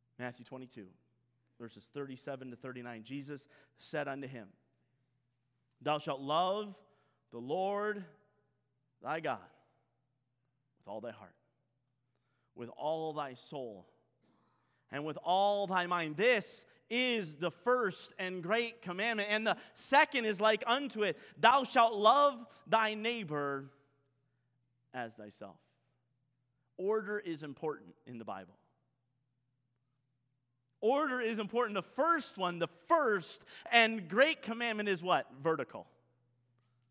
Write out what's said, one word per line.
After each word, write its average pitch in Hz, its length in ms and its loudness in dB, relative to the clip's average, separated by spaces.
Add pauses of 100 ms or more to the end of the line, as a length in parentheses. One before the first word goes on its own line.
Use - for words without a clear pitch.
(180)
Matthew 123 260 -10
twenty-two, 123 420 -16 (720)
verses 113 360 -16
thirty-seven 135 560 -10
to 120 60 -14
thirty-nine, 120 460 -12
Jesus 139 440 -10 (320)
said 147 280 -6
unto 139 220 -8
him, 117 200 -12 (1300)
Thou 147 180 0
shalt 143 220 -6
love 185 540 0 (580)
the 117 60 -14
Lord 196 680 -4 (1000)
thy 156 180 -4
God 139 180 -4 (1400)
with - 100 -20
all 104 120 -10
thy 113 120 -10
heart, 92 220 -20 (1200)
with 120 220 -12
all 160 380 -4
thy 143 180 -6
soul, 123 540 -12 (1040)
"And 143 140 -6
with 156 180 -6
all 202 440 2
thy 180 200 0
mind." 165 300 -2
This 214 480 2 (240)
is 226 480 0
the 160 140 -2
first 240 680 0
and 185 240 -4
great 226 400 -2
commandment. 208 480 -2
And 220 160 0
the 190 100 2 (180)
second 277 500 4
is 208 160 -2
like 214 260 4
unto 233 380 0
it, 175 140 0 (180)
"Thou 247 280 8
shalt 233 300 6
love 240 520 6 (200)
thy 214 280 4
neighbor 147 760 -2 (1200)
as 120 220 -8
thyself." 104 460 -18 (1160)
Order 208 420 -2
is 165 240 -8
important 147 520 -8 (120)
in 120 120 -14
the 113 60 -12
Bible. 98 340 -12 (2250)
Order 254 400 2
is 226 180 -2
important. 220 360 -2
The 196 80 -2
first 320 560 0
one, 175 200 -2
the 165 80 0
first 226 800 0 (260)
and 226 380 4
great 269 340 4
commandment 220 460 -2
is 180 140 0
what? 175 320 2
Vertical. 139 520 -2 (1040)